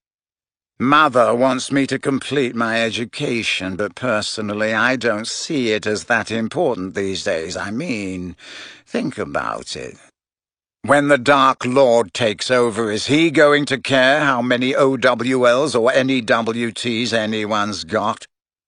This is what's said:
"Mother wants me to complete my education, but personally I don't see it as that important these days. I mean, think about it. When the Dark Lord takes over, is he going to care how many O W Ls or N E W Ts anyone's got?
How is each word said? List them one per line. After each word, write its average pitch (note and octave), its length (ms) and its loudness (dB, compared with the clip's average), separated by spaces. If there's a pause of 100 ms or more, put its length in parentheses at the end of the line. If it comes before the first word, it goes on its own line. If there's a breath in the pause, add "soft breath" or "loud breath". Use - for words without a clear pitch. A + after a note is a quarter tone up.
(800)
"Mother B2 540 4
wants B2+ 360 0
me C3+ 160 0
to C3+ 120 -4
complete C3+ 560 -2
my A2+ 260 -2
education, A2+ 960 -4
but G2 180 -4
personally G#2+ 800 -4
I A#2+ 240 0
don't A2+ 300 -2
see B2+ 460 -2
it G#2+ 140 -2
as G#2+ 180 -4
that A2 260 -2
important A2 640 -2
these F#2+ 300 -4
days. E2+ 320 -4
I F#2 140 -8
mean, G2+ 640 -8 (500 loud breath)
think - 320 -4
about C2 580 -6
it. B1+ 200 -12 (840)
When C#3+ 260 2
the C#3+ 100 4
Dark C3+ 480 2
Lord B2 480 4
takes G#2+ 360 -2
over, A#2 400 2
is G#2 160 -4
he D#3 240 2
going D3 360 4
to C3+ 120 -2
care C3+ 420 4
how C3+ 200 2
many B2 340 0
O C#3 220 4
W B2 500 2
Ls B2+ 280 4
or A#2+ 180 2
N C3 160 2
E C3 140 0
W A#2 500 0
Ts A#2 400 -4
anyone's G#2+ 720 -2
got? G#2 420 -2 (420)